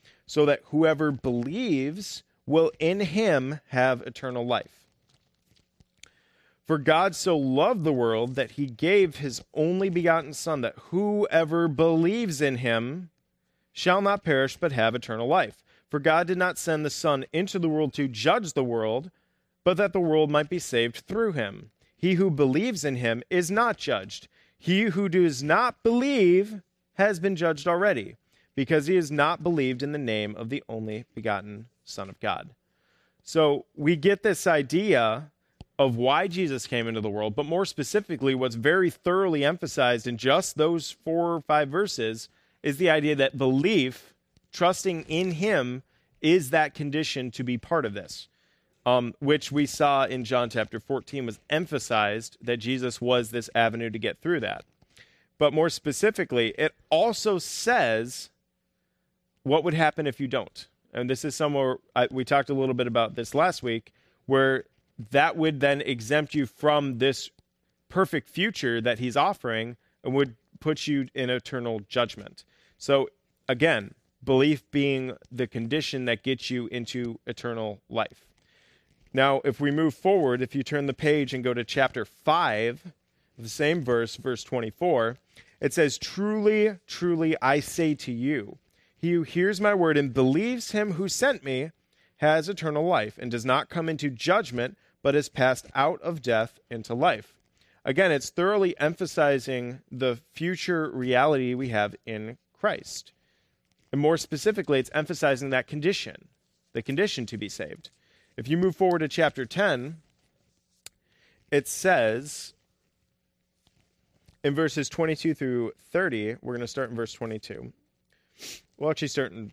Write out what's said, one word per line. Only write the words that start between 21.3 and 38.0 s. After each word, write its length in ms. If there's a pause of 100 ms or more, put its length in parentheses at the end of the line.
him. 360 (260)
He 200
who 160
believes 520
in 120
him 340
is 220
not 260
judged. 500 (320)
He 260
who 220
does 360
not 400
believe 800 (340)
has 240
been 160
judged 320
already, 480 (400)
because 320
he 80
has 160
not 320
believed 400
in 80
the 80
name 360
of 140
the 180
only 460
begotten 540 (180)
Son 240
of 100
God." 300 (720)
So 420 (100)
we 200
get 280
this 240
idea 840 (480)
of 160
why 320
Jesus 380
came 220
into 140
the 80
world, 260
but 100
more 200
specifically, 680